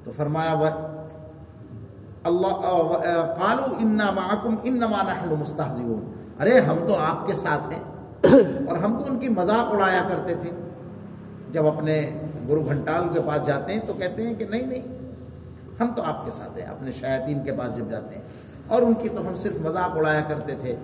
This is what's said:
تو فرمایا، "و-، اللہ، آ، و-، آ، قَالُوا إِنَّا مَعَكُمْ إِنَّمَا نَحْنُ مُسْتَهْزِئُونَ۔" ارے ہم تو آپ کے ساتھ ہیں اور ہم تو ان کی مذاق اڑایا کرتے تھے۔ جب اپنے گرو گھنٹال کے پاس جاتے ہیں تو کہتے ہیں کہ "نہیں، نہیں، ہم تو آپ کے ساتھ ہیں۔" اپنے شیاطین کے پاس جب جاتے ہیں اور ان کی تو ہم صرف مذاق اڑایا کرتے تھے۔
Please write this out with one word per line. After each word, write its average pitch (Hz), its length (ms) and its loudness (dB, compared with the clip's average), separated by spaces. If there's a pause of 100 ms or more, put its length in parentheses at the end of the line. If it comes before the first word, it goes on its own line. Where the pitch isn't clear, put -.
تو 117 60 -10
فرمایا، 160 440 0
"و-، 151 420 0 (1300)
اللہ، 185 420 2
آ، 180 100 4
و-، 165 200 4
آ، 165 380 2
قَالُوا 226 440 2
إِنَّا 214 320 4
مَعَكُمْ 208 520 0
إِنَّمَا 233 400 2
نَحْنُ 175 340 0
مُسْتَهْزِئُونَ۔" 123 880 -4 (180)
ارے 156 200 8
ہم 156 160 2 (100)
تو 202 100 4
آپ 160 300 0
کے 196 60 0
ساتھ - 400 0
ہیں 156 100 -8 (880)
اور 170 80 -2
ہم 214 220 0
تو 277 140 -4
ان 233 60 0
کی 254 100 -2
مذاق 214 460 2
اڑایا 185 340 4
کرتے 170 340 -2
تھے۔ 170 80 -6 (1000)
جب 156 140 4
اپنے 156 440 2 (380)
گرو 151 160 4
گھنٹال 156 380 0 (120)
کے 165 120 4
پاس 147 200 0
جاتے 143 260 0
ہیں 220 140 0
تو 202 60 -4
کہتے 190 340 -4
ہیں 233 80 -2
کہ 214 160 -4
"نہیں، 247 160 -2
نہیں، 254 160 -4 (1000)
ہم 233 160 2
تو 240 60 -2
آپ 147 220 -4
کے 117 60 -6
ساتھ 104 280 -10
ہیں۔" - 80 -8
اپنے 120 260 -8
شیاطین 135 520 -2
کے 135 80 -4
پاس 117 240 -4
جب 110 140 -6
جاتے - 240 -8
ہیں - 80 -12 (440)
اور 240 160 4
ان 233 120 6
کی 226 140 -2
تو 185 200 -4
ہم 180 80 -4
صرف 180 240 -4
مذاق 165 360 0
اڑایا 156 320 4
کرتے 143 320 -4
تھے۔ 120 240 -4